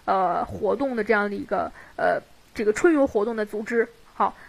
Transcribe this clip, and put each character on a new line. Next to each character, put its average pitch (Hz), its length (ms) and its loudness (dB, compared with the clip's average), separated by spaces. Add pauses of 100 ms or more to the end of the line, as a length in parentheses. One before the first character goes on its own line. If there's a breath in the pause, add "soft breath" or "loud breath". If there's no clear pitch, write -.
呃， 180 400 2
活 190 320 -2
动 262 180 -2
的 226 80 -2
这 220 120 2
样 208 160 2
的 202 40 -8
一 196 100 -8
个， 180 280 -4 (240 loud breath)
呃， - 240 2 (340)
这 - 80 -4
个 208 120 0
春 349 180 4
游 277 140 4
活 220 180 0
动 233 100 -4
的 214 120 -4
组 214 160 -8
织？ 233 260 0 (240)
好， - 240 -2 (120)